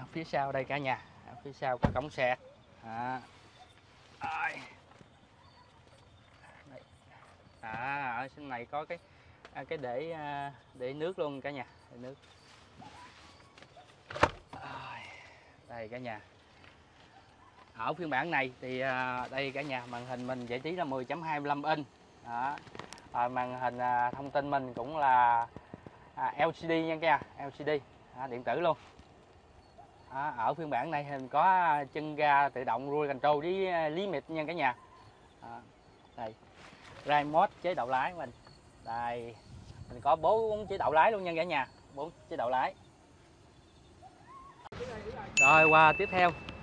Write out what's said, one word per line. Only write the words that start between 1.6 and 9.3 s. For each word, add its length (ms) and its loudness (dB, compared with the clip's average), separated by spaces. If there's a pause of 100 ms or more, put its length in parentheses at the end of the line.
có 180 2
cổng 140 -2
sạc. 300 0 (460)
Đó. 320 -6 (1040)
Rồi. 300 -4 (2250)
Đây. 100 -18 (800)
À, 560 -6
ở 180 -6
trên 140 -14
này 160 -8
có 200 -8
cái, 120 -10 (560)